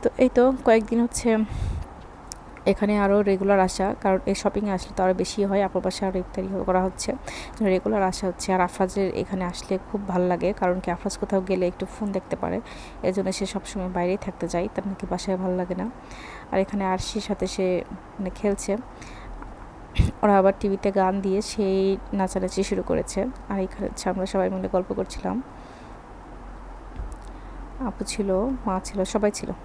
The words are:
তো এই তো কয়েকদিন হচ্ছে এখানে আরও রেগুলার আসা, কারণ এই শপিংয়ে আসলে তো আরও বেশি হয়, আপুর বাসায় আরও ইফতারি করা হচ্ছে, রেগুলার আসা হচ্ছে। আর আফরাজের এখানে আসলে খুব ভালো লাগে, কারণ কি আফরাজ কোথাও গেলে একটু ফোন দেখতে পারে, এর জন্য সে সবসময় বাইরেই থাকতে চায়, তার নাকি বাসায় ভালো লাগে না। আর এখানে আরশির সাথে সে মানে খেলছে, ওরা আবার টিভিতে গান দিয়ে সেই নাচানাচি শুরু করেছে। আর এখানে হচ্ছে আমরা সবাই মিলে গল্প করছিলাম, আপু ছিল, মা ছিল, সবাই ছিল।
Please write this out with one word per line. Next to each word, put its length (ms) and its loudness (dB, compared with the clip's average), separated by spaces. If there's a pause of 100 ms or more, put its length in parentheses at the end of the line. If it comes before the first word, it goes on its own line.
তো 160 4
এই 120 8
তো 240 6 (120)
কয়েকদিন 360 6
হচ্ছে 360 2 (1300)
এখানে 340 4
আরও 220 6
রেগুলার 380 6
আসা, 420 2
কারণ 240 4
এই 100 2
শপিংয়ে 360 0
আসলে 240 -4
তো 80 2
আরও 100 6
বেশি 300 0
হয়, 200 4
আপুর 180 0
বাসায় 280 0
আরও 100 -2
ইফতারি 280 -4 (180)
করা 180 4
হচ্ছে, 300 -2 (480)
রেগুলার 420 4
আসা 240 0
হচ্ছে। 260 0
আর 80 4
আফরাজের 540 0
এখানে 300 -2
আসলে 320 -4 (140)
খুব 160 -4
ভালো 200 2
লাগে, 260 2
কারণ 260 2
কি 120 -2
আফরাজ 260 -4
কোথাও 240 2
গেলে 260 2
একটু 180 -2
ফোন 260 -6
দেখতে 240 -4
পারে, 260 -2 (420)
এর 100 2
জন্য 180 0
সে 140 -2
সবসময় 440 -4
বাইরেই 280 0
থাকতে 300 -6
চায়, 280 0
তার 120 -4
নাকি 220 -6
বাসায় 280 -2
ভালো 180 0
লাগে 200 -2
না। 140 -4 (600)
আর 80 2
এখানে 260 0
আরশির 360 0
সাথে 260 -2
সে 360 0 (360)
মানে 100 -2
খেলছে, 480 -2 (1500)
ওরা 140 8
আবার 220 8
টিভিতে 320 0
গান 300 4
দিয়ে 200 2
সেই 560 2 (160)
নাচানাচি 500 0
শুরু 200 0
করেছে। 420 0 (240)
আর 100 0
এখানে 280 -2
হচ্ছে 220 -4
আমরা 160 0
সবাই 240 2
মিলে 180 -4
গল্প 260 0
করছিলাম, 500 -4 (2250)
আপু 240 -4
ছিল, 460 0 (160)
মা 180 0
ছিল, 200 -2
সবাই 280 2
ছিল। 200 -6 (140)